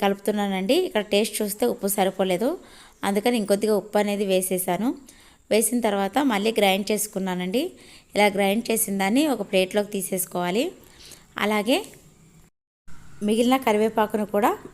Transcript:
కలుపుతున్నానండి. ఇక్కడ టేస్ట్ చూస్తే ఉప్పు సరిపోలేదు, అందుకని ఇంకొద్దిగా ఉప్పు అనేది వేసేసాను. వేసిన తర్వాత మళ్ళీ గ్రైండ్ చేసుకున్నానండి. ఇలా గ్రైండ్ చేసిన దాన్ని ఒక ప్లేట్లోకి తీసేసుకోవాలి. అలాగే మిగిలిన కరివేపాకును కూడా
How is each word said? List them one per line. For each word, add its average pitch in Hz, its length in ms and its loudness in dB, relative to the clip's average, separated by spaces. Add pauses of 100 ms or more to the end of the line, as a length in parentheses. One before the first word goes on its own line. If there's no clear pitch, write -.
కలుపుతున్నానండి. 202 720 0 (120)
ఇక్కడ 214 140 0 (120)
టేస్ట్ 220 260 2
చూస్తే 208 220 -4 (120)
ఉప్పు 196 220 -4
సరిపోలేదు, 190 540 0 (580)
అందుకని 208 340 2
ఇంకొద్దిగా 208 380 2
ఉప్పు 208 220 -2
అనేది 202 300 -2
వేసేసాను. 185 560 0 (640)
వేసిన 220 340 2
తర్వాత 196 320 0 (160)
మళ్ళీ 202 240 0
గ్రైండ్ 196 320 2
చేసుకున్నానండి. 190 720 -2 (520)
ఇలా 202 120 4 (100)
గ్రైండ్ 202 320 2
చేసిన 220 340 -2
దాన్ని 208 200 2 (100)
ఒక 226 180 -2
ప్లేట్లోకి 190 460 0
తీసేసుకోవాలి. 180 680 -2 (800)
అలాగే 214 340 0 (1500)
మిగిలిన 247 280 2 (100)
కరివేపాకును 214 680 0
కూడా 214 180 2 (220)